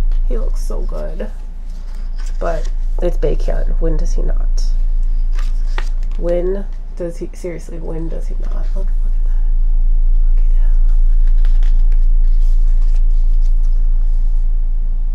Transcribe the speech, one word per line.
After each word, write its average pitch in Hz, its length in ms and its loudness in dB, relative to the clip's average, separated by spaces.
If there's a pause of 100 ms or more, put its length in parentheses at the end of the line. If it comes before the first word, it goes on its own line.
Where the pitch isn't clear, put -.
(280)
he 127 80 -2
looks - 240 -4
so - 220 -6
good. - 480 -8 (1080)
But - 320 -4 (300)
it's - 160 -2
Baekhyun. 135 640 -2
When 160 160 0
does 165 180 0
he - 80 0
not? - 440 0 (1500)
When 180 480 -4 (300)
does 170 220 -10
he, 175 140 -10
seriously, 165 460 -12
when 160 320 -8
does - 180 -6
he - 120 -6
not? - 340 -2
Look, - 140 -2
look - 0 - (180)
at - 180 0
that. - 180 0 (880)
Look - 140 4
at - 80 4
him. - 180 4 (4000)